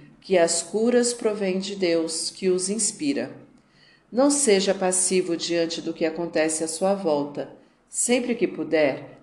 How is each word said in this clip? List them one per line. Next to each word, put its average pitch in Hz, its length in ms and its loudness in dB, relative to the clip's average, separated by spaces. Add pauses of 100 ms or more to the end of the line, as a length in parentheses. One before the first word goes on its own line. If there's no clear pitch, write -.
(200)
que 190 180 2
as 170 260 4
curas 240 500 2
provêm 196 460 -2
de 196 160 -6
Deus, 165 540 0
que 190 200 -2
os 180 200 0
inspira. 147 640 -2 (760)
Não 269 220 4
seja 190 420 2
passivo 185 640 0
diante 165 460 -2
do 165 120 -6
que 165 120 -2
acontece 160 580 -2
à 160 40 -2
sua 190 260 0
volta. 147 560 -2 (400)
Sempre 240 440 0
que 180 140 0
puder, 151 760 0